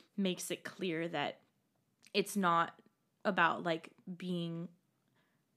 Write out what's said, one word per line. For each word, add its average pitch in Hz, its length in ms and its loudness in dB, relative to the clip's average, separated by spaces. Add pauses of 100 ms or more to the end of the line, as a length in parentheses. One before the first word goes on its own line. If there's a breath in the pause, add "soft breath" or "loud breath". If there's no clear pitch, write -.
(160 soft breath)
makes 185 340 -2
it - 140 -6
clear 165 440 -4
that 151 320 -4 (760)
it's 202 240 0
not 170 340 4 (540)
about, 175 380 4
like, 165 260 -2 (260)
being 170 520 -4 (880)